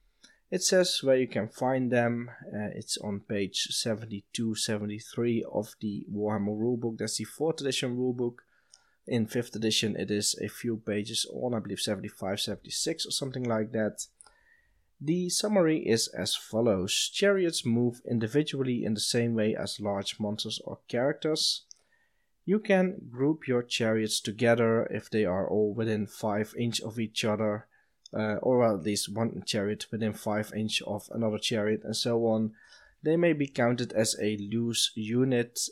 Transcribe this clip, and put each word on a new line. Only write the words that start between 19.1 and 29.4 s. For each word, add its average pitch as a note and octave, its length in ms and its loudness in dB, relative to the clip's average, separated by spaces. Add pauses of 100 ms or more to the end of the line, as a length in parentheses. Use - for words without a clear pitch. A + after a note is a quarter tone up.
way A2 220 2
as - 240 -6
large G2+ 400 -4
monsters G#2+ 440 -4
or B2+ 220 -10
characters. D3+ 800 0 (800)
You G3+ 160 4
can F#3 500 2
group C#3 380 0
your B2 160 2
chariots A2 560 2
together A#2 720 4
if - 180 -8
they G#2+ 140 2
are F#2 240 0
all G#2 260 2
within A2 320 0
five G#2+ 500 -2
inch A#2 240 -2
of A2+ 200 -6
each A2 240 -2
other, G#2+ 420 0 (480)
uh, G#2+ 220 0
or B2 280 4
at G2+ 200 2
least G#2 280 -2
one A#2 320 -2